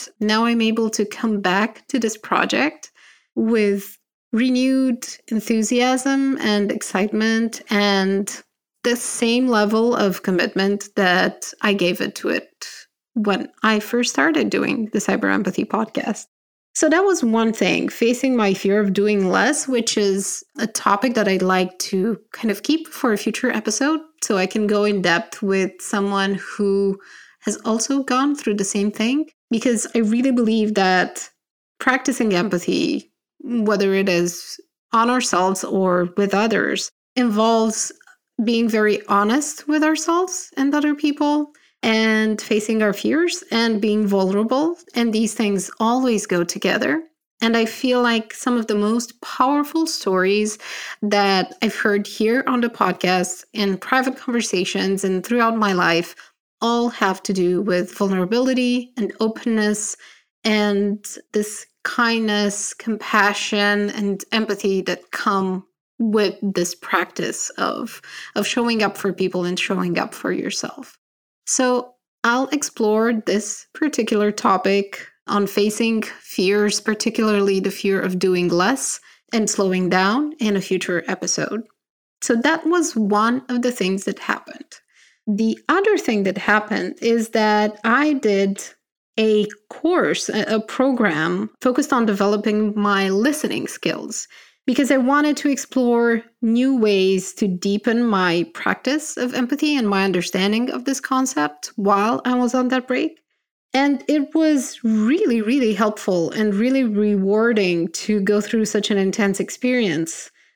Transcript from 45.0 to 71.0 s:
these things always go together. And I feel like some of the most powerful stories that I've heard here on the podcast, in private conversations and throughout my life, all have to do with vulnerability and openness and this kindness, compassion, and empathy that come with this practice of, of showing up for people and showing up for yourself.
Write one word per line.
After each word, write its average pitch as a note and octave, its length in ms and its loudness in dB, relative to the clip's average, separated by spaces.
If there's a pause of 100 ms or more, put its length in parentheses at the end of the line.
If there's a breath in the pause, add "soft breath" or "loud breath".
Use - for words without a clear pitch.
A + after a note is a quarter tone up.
these G#3+ 220 0
things G3+ 340 -2 (120)
always A#3 460 2
go F3 180 0
together. G#3+ 580 0 (380)
And A#3 160 2
I A3+ 80 2
feel B3 380 0
like A3+ 320 0
some B3 220 -2
of A3 120 -2
the G#3+ 80 0
most A3 440 -2
powerful D4 680 0
stories G3+ 720 0 (440 loud breath)
that G3+ 580 2
I've G#3+ 140 0
heard G3+ 320 0
here A3+ 400 0
on B3+ 140 0
the A#3 80 0
podcast, F#3 840 -2
in G3 260 -2
private C4 380 0
conversations G3 840 -2
and F#3 240 -2
throughout A3+ 300 0
my G#3+ 160 2
life, E3+ 420 2 (460 loud breath)
all A#3 280 0
have F#3+ 360 0
to G#3+ 80 -4
do F3+ 280 0
with F#3 380 -2
vulnerability B3 1000 0
and G#3 220 -4
openness A3 800 -2 (480 loud breath)
and G#3 600 0 (280)
this G#3 340 -4 (160)
kindness, G#3+ 920 -2
compassion, G#3 1160 0
and G3+ 400 -4
empathy G#3 520 -2
that F3+ 280 -6
come F#3+ 560 -2 (320)
with G#3+ 420 2
this F#3 360 -2
practice - 840 -4
of, - 420 -4 (360 loud breath)
of G#3 100 -2
showing A#3 380 0
up G3 120 -2
for G3 160 -2
people F3+ 320 -2
and F3 140 -4
showing F#3 400 -2
up - 160 -4
for - 160 -6
yourself. - 640 -8 (480)